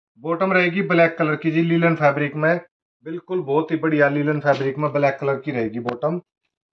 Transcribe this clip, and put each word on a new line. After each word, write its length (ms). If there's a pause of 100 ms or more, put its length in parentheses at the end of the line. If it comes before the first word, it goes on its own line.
(200)
Bottom 320
रहेगी 320
black 340
color 180
की 140
जी, 120
लीलन 340
fabric 400
में, 240 (460)
बिल्कुल 360
बहुत 280
ही 80
बढ़िया 300
लीलन 320
fabric 380
में 140
black 280
color 180
की 120
रहेगी 300
bottom। 400 (520)